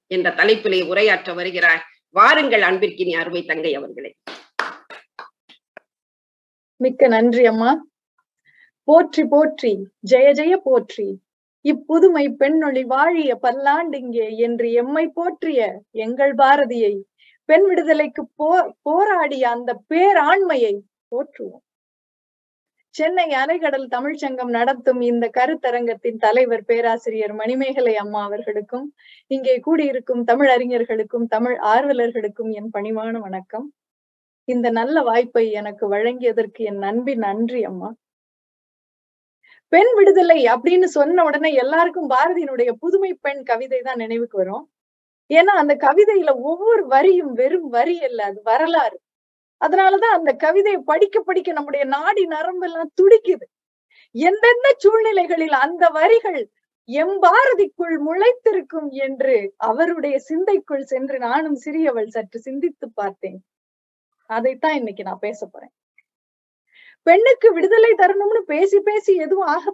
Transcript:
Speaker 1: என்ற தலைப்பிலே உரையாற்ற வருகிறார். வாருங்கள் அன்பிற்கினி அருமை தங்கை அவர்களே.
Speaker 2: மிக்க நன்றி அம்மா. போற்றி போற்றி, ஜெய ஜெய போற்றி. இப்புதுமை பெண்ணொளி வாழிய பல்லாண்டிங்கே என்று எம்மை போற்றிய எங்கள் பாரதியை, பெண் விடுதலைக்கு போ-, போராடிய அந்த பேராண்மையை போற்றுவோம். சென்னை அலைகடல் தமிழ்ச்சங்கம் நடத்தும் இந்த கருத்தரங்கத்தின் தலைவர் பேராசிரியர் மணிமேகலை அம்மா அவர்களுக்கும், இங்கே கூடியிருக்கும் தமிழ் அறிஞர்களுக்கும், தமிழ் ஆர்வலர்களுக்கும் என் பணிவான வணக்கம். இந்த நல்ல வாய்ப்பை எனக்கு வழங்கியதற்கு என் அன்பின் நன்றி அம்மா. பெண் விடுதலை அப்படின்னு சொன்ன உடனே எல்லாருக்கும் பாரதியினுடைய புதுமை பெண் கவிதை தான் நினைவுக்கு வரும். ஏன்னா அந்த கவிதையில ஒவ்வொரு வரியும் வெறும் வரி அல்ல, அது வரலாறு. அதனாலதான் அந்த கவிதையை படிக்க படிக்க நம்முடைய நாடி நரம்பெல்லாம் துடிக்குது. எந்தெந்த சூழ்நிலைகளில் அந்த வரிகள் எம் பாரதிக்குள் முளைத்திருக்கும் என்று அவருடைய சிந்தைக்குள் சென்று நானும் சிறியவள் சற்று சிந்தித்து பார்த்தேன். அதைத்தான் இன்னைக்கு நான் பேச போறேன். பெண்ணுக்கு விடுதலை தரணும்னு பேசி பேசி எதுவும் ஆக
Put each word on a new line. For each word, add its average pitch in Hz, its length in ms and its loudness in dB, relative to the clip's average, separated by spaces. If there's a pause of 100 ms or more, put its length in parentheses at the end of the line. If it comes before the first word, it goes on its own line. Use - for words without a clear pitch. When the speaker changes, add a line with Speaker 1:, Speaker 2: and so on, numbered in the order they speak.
Speaker 1:
என்ற 185 220 -2
தலைப்பிலே 196 580 0
உரையாற்ற 185 460 0
வருகிறார். 175 500 -2 (260)
வாருங்கள் 240 520 2
அன்பிற்கினி 180 540 -2
அருமை 165 300 -6
தங்கை 156 300 -4
அவர்களே. 135 400 -14 (2500)
Speaker 2:
மிக்க 254 320 0
நன்றி 233 380 4
அம்மா. 233 400 0 (1000)
போற்றி 311 420 4
போற்றி, 240 600 0 (240)
ஜெய 262 200 6
ஜெய 311 260 2
போற்றி. 220 600 -4 (440)
இப்புதுமை 302 800 2
பெண்ணொளி 277 460 0
வாழிய 285 560 0
பல்லாண்டிங்கே 262 960 -2
என்று 233 360 -2
எம்மை 269 360 0
போற்றிய 320 720 -4 (120)
எங்கள் 254 440 -2
பாரதியை, 240 680 2 (440)
பெண் 330 180 4
விடுதலைக்கு 311 640 0 (100)
போ-, 320 340 0 (100)
போராடிய 302 680 0
அந்த 240 300 -6 (100)
பேராண்மையை 320 880 2 (320)
போற்றுவோம். 233 500 -10 (1300)
சென்னை 330 440 -2
அலைகடல் 277 540 -2
தமிழ்ச்சங்கம் 262 600 -6
நடத்தும் 247 520 0
இந்த 240 360 0
கருத்தரங்கத்தின் 240 800 -2
தலைவர் 226 460 0
பேராசிரியர் 226 680 -2
மணிமேகலை 247 640 -2
அம்மா 208 260 -6
அவர்களுக்கும், 208 720 -8 (320)
இங்கே 262 320 -2
கூடியிருக்கும் 262 640 -2
தமிழ் 254 260 2
அறிஞர்களுக்கும், 240 800 -2
தமிழ் 240 280 -2
ஆர்வலர்களுக்கும் 233 920 -2
என் 214 220 -10
பணிவான 220 460 -6
வணக்கம். 208 540 -12 (720)
இந்த 247 260 -2
நல்ல 247 320 -2
வாய்ப்பை 233 500 0
எனக்கு 208 400 -6
வழங்கியதற்கு 226 680 -2
என் 208 240 -8
அன்பின் 233 380 -4
நன்றி 226 440 -4
அம்மா. 185 300 -10 (1700)
பெண் 427 280 4
விடுதலை 349 500 6
அப்படின்னு 294 380 2
சொன்ன 330 400 2
உடனே 311 300 -2
எல்லாருக்கும் 320 560 0
பாரதியினுடைய 269 600 0
புதுமை 359 420 -2
பெண் 277 300 -8
கவிதை 254 380 -4
தான் 254 140 -8
நினைவுக்கு 226 420 -6
வரும். 196 340 -6 (600)
ஏன்னா 370 280 6
அந்த 285 140 2
கவிதையில 311 640 4
ஒவ்வொரு 359 460 0
வரியும் 294 460 2
வெறும் 285 360 -2
வரி 302 340 -2
அல்ல, 240 200 -4
அது 202 200 -8
வரலாறு. 277 580 0 (640)
அதனாலதான் 381 520 4
அந்த 311 160 0
கவிதையை 370 480 0
படிக்க 392 400 0
படிக்க 370 300 -2
நம்முடைய 285 340 -4
நாடி 339 420 -2
நரம்பெல்லாம் 330 600 -6 (120)
துடிக்குது. 392 440 4 (640)
எந்தெந்த 453 680 2
சூழ்நிலைகளில் 381 720 0
அந்த 320 380 0
வரிகள் 349 600 0 (360)
எம் 339 360 -2
பாரதிக்குள் 381 760 2 (100)
முளைத்திருக்கும் 370 840 -2
என்று 269 680 -4
அவருடைய 285 720 -2
சிந்தைக்குள் 359 520 -2
சென்று 269 380 -6
நானும் 285 360 -4 (100)
சிறியவள் 294 420 -2
சற்று 226 320 -10
சிந்தித்து 269 540 -8
பார்த்தேன். 196 460 -10 (840)
அதைத்தான் 262 480 -4
இன்னைக்கு 214 300 -8
நான் 185 160 -12
பேச - 320 -10
போறேன். - 200 -20 (1300)
பெண்ணுக்கு 440 520 6
விடுதலை 440 380 4
தரணும்னு 403 480 2
பேசி 381 400 2
பேசி 403 360 0
எதுவும் 359 300 -2
ஆக 349 280 -4